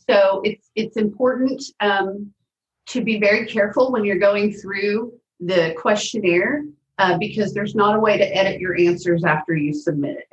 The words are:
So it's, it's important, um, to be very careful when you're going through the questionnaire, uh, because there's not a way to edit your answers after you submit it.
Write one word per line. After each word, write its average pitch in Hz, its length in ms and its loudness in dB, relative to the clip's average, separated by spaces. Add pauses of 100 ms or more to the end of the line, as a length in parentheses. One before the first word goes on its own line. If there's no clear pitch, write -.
So 190 340 4
it's, - 320 -6
it's 220 220 -6
important, 254 680 0 (160)
um, 202 520 -2 (560)
to - 160 -4
be 220 160 -2
very 214 280 2
careful 226 440 0
when 220 140 0
you're 180 140 0
going 202 340 2
through 208 600 -4 (280)
the 170 360 2
questionnaire, 208 840 0 (340)
uh, 180 200 2
because 208 360 -4
there's 208 220 -6
not 214 200 4
a 220 40 2
way 208 180 2
to 190 200 0
edit 190 240 0
your 180 180 -4
answers 175 460 2
after 160 300 0
you 147 180 -2
submit 147 440 -4
it. - 160 -16